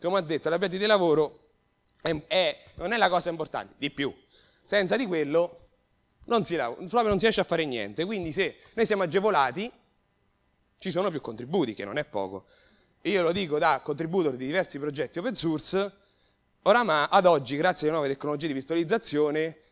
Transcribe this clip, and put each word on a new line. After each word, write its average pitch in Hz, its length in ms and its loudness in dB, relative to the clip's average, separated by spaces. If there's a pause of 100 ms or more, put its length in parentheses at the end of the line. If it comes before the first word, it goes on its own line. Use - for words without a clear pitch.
come 180 180 0
ho - 20 4
detto, 156 280 -4
l'ambiente 175 300 -2
di 202 80 0
lavoro 170 640 2 (520)
è, 160 140 -2 (140)
è, 170 360 0 (120)
non 180 160 -4
è 240 40 0
la 196 120 4
cosa 175 220 0
importante, 147 460 -8
di 143 140 -2
più. 139 240 -4 (480)
Senza 202 340 0
di 247 100 0
quello 165 640 0 (580)
non - 180 2
si 165 100 -4
lav-, 127 220 -2
proprio 214 320 0
non 202 100 2
si 185 60 0
riesce 220 160 4
a 180 40 0
fare 165 200 0
niente. 117 400 -4
Quindi 185 280 -4
se 160 240 -2 (180)
noi 220 120 0
siamo 202 160 0
agevolati, 185 680 0 (1080)
ci 185 120 -6
sono 180 200 0
più 156 100 -6
contributi, 120 540 -2
che 98 100 -8
non 101 120 -6
è 147 80 -2
poco. 95 420 -6 (560)
Io 185 200 0
lo 165 100 2
dico 170 260 -2
da 156 240 4
contributor 160 540 -2
di 131 100 -8
diversi 156 320 -2
progetti 143 400 -6
open 208 160 -4
source, 165 580 -2 (680)
oramai 185 480 4
ad 185 160 6
oggi, 143 300 4
grazie 160 320 0
alle 160 80 0
nuove 143 160 0
tecnologie 147 340 -4
di 151 60 -2
virtualizzazione, 156 1040 -2 (140)